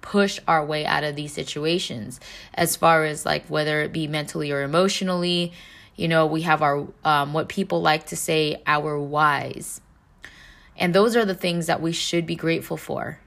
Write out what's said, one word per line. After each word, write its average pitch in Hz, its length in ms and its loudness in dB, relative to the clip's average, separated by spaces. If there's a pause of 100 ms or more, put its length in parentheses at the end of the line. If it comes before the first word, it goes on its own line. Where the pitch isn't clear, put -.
push 202 460 0
our 160 180 4
way 151 200 -4
out 147 200 0
of 147 120 -4
these 147 160 -8
situations, 156 880 -4 (340)
as 170 220 0
far 165 280 6
as, 151 200 -4
like, 151 220 -2
whether 151 360 0
it 151 100 -4
be 156 140 -4
mentally 151 440 -4
or 143 120 -2
emotionally. 175 920 0 (440)
You 170 120 -2
know, 160 180 4
we 160 160 0
have 156 200 2
our, 143 240 2 (180)
um, 147 280 2
what 156 160 -2
people 185 320 -2
like 160 260 2
to 165 100 -8
say, 156 500 0
our 151 320 0
whys. 143 840 0 (960)
And 175 180 0
those 220 220 6
are 233 80 4
the 190 100 0
things 170 320 -2
that - 140 0
we 165 120 0
should 165 340 0
be 165 100 -4
grateful 165 400 -2
for. - 500 -8